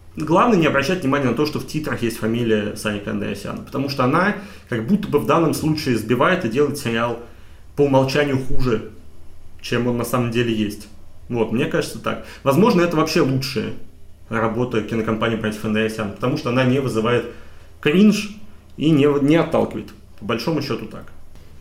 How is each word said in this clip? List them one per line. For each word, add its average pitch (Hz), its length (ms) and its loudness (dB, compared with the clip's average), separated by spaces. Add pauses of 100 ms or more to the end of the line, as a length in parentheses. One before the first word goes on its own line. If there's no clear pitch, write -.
(160)
главное 185 420 4
не 156 100 4
обращать 135 340 0
внимания 139 240 0
на 117 80 2
то, 147 120 0
что 131 140 -2
в - 80 -10
титрах 147 360 -4
есть 110 140 -2
фамилия 113 580 0
Сарика 104 360 -6
Андреасяна, 107 520 -6
потому 135 260 -4
что 131 140 -2
она 180 320 2 (340)
как 113 160 -4
будто 190 220 0
бы 147 120 2
в 110 60 -6
данном 156 280 4
случае 143 440 0
сбивает 123 480 2
и 113 40 0
делает 139 280 0
сериал 117 420 -2 (560)
по 143 80 4
умолчанию 135 540 4
хуже, 127 540 4 (720)
чем 120 260 0
он 120 100 0
на 117 80 -2
самом 120 260 0
деле 117 220 2
есть. 104 340 -2 (420)
Вот, 117 220 0
мне 127 140 0
кажется 160 340 -4
так. - 260 -6 (180)
Возможно, 175 380 4
это 170 140 0
вообще 156 260 2
лучшая 131 520 -2 (560)
работа 113 520 0
кинокомпании 113 540 -2
"Братьев 107 300 -4
Андреасян", 110 480 -2
потому 113 240 -2
что - 120 -4
она 127 140 2
не 123 160 2
вызывает 113 460 0 (560)
кринж 185 540 4 (420)
и 151 120 2
не, 147 180 6 (140)
не 143 140 4
отталкивает. - 540 0 (300)
По 107 60 -12
большому 117 360 -2
счёту 117 240 -6
так. 85 260 -14 (500)